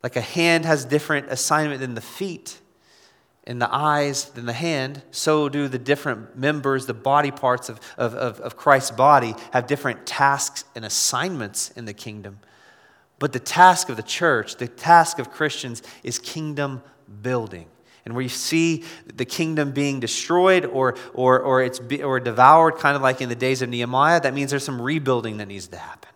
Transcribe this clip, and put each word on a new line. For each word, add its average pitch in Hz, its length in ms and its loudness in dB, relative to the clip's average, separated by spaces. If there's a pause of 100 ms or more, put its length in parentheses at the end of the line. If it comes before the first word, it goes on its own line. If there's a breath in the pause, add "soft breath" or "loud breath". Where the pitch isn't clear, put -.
Like 123 160 -6
a 120 40 0
hand 165 440 0
has 151 180 2
different 147 460 -2
assignment 147 500 -2
than 127 160 -8
the 113 60 -10
feet, - 580 -12 (840 soft breath)
and 120 160 -6
the 117 120 -2
eyes 147 580 0
than 120 140 -14
the 117 80 -4
hand, 143 480 -4 (100)
so 151 360 2
do 139 220 -2
the 127 80 -6
different 120 600 -4
members, 135 480 -2
the 120 80 -8
body 139 380 0
parts 123 380 -2
of, 110 100 -14 (180 loud breath)
of, 117 160 -2
of, 120 280 -6
of 120 160 -12
Christ's 135 340 4
body 127 420 4 (180 loud breath)
have 123 140 0
different 135 400 -6
tasks - 600 -2 (100)
and 113 80 -12
assignments 127 960 -4
in 120 80 -14
the 104 80 -12
kingdom. 104 460 -16 (760 soft breath)
But 143 140 -2
the 127 80 -6
task 180 480 6
of 123 80 -8
the 110 80 -10
church, 135 540 0
the 123 100 -8
task 165 520 4
of 123 120 -10
Christians 135 500 -6 (220 loud breath)
is 123 160 -6
kingdom 143 640 -8 (400 soft breath)
building. 107 460 -6 (360 soft breath)
And 113 100 -12
where 127 100 -6
you 127 40 -6
see 165 560 -2 (220 loud breath)
the - 180 -8
kingdom 151 480 -2
being 139 300 -2
destroyed 180 640 2
or, 131 300 0 (180 loud breath)
or, 127 260 4
or 131 240 2
it's 127 160 -4
be, 127 240 -6
or 131 160 -2
devoured, 139 560 8
kind 143 220 2
of 135 40 -2
like 131 200 2
in 123 80 -4
the 120 60 -4
days 127 260 -2
of 123 80 -4
Nehemiah, 127 500 2
that 135 140 0
means 139 160 -4
there's 139 160 -4
some 127 160 -6
rebuilding 127 560 -2
that 104 100 -10
needs 95 200 -14
to - 100 -18
happen. - 380 -20